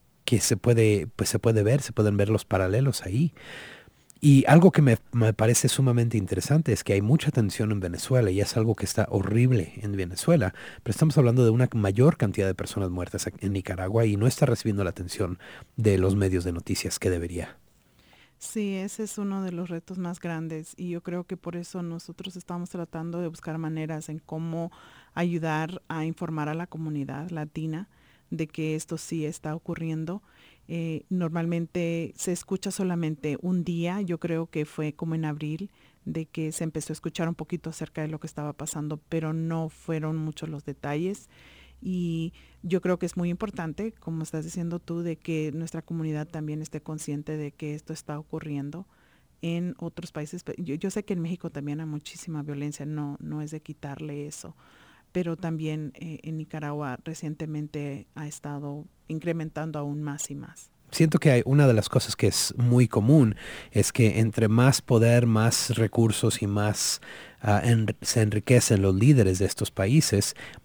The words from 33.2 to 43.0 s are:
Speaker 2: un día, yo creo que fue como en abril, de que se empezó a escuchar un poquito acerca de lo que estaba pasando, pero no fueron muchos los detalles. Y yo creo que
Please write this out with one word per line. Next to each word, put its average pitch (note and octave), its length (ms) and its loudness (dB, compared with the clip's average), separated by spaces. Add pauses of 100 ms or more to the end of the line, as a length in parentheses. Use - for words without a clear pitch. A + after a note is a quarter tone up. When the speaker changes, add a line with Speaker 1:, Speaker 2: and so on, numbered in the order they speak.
Speaker 2:
un F3+ 240 0
día, F3 340 -2
yo F3+ 220 -4
creo E3 280 -2
que D3+ 140 -4
fue D3+ 300 -6
como D#3+ 220 -6
en D#3+ 100 -2
abril, D3+ 440 -6 (360)
de D#3+ 220 -6
que D#3 260 -6
se - 100 -6
empezó D#3 300 -6
a - 20 -8
escuchar E3 320 -6
un E3+ 80 -4
poquito E3 340 -8
acerca D#3+ 320 -10
de D3+ 60 -4
lo D#3 140 -8
que D#3+ 60 -10
estaba D3 260 -8
pasando, D3+ 440 -8 (120)
pero D#3+ 240 -2
no E3 340 -4
fueron D#3 480 -6
muchos D#3 320 -6
los D#3 160 -10
detalles. D3 640 -6 (520)
Y E3+ 500 -4 (320)
yo F3+ 160 0
creo F3+ 200 0
que F#3 60 -4